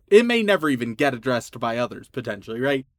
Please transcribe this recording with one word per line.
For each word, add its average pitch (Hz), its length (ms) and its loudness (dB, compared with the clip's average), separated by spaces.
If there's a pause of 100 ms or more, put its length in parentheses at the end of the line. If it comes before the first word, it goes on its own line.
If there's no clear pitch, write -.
It 214 160 8
may 240 180 0
never 190 280 2
even 117 240 -2
get 139 200 0
addressed 120 460 -4
by 117 180 -4
others, 120 300 -6
potentially, 113 520 -8
right? 135 260 -2 (120)